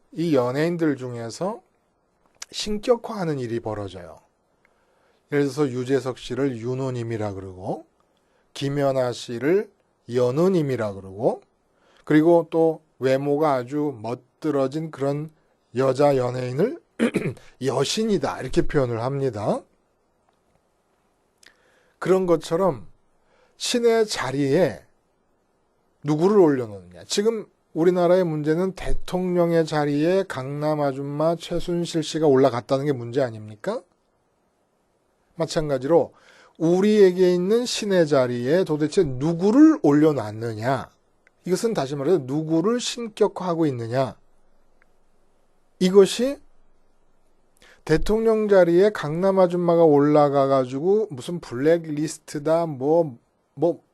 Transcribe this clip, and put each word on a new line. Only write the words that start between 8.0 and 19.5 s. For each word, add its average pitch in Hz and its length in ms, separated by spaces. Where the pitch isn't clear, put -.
김연아 139 580
씨를 139 580
연호님이라 127 800
그러고, 98 480
그리고 160 460
또 160 320
외모가 143 540
아주 135 500
멋들어진 139 880
그런 143 400
여자 135 400
연예인을 127 640
<clears throat> - 640
여신이다, 143 760
이렇게 135 220
표현을 120 400
합니다. 135 600